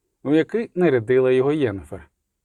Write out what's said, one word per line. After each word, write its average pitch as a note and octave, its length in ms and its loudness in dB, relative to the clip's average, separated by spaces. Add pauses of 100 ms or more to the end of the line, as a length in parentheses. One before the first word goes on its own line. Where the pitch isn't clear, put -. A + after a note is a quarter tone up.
(220)
у C3+ 120 -2
який F3+ 400 -2
нарядила B2+ 580 2
його C3 200 2
Єнефер. G2+ 580 -6 (340)